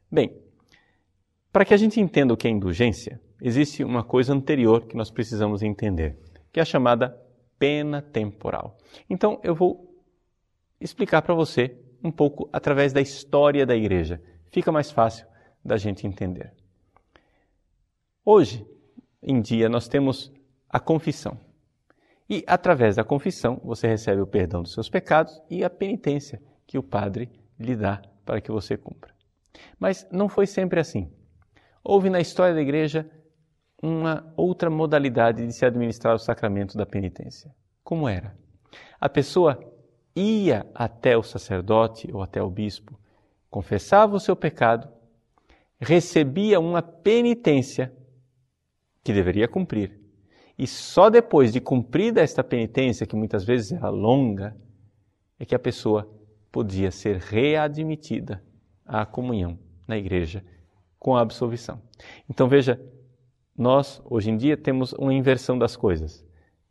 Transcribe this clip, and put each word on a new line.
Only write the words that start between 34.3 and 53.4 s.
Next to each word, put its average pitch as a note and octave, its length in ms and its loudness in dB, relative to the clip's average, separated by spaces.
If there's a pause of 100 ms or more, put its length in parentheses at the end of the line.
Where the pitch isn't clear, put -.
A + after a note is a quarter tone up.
outra F3 340 0
modalidade C3 760 0
de A#2 80 -8
se - 100 -2
administrar A#2 520 0
o A2 40 -2
sacramento G2+ 560 -4
da G#2+ 100 -2
penitência. - 680 -10 (260)
Como D#3 280 -4
era? G2 260 -6 (640)
A - 80 -2
pessoa D3+ 640 0 (420)
ia F#3+ 600 0
até A#2+ 420 0
o A2+ 80 2
sacerdote G#2+ 880 -2
ou G2 100 -8
até F#2+ 200 -6
o G2 80 -4
bispo, G2+ 500 -10 (500)
confessava G3+ 640 2
o F#3+ 40 0
seu F#3 160 0
pecado, A#2 540 0 (920)
recebia E3+ 800 2
uma E3+ 220 0
penitência G#3 1120 0 (1080)
que G#2+ 100 -2
deveria G2 340 2
cumprir, A#2+ 540 -4 (560)
e C3+ 80 -4
só - 440 4
depois E3+ 440 6
de B2 80 -2
cumprida E3+ 600 0
esta C3+ 220 0
penitência, A#2+ 600 -2
que G#2+ 100 -10
muitas G#2+ 300 -4